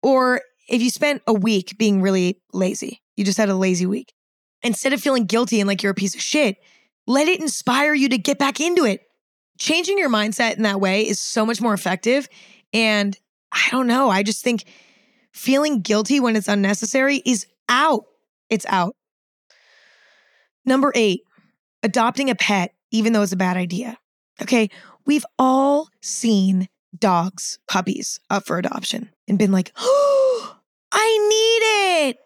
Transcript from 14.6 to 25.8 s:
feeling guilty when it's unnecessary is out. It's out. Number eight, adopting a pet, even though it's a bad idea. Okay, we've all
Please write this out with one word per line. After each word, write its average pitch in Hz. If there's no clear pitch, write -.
feeling 277
guilty 214
when 233
it's 208
unnecessary 214
is 240
out. 262
It's 220
out. 185
Number 262
eight, 214
adopting 240
a 233
pet, 185
even 226
though 214
it's 190
a 190
bad 180
idea. 185
Okay, 226
we've 294
all 269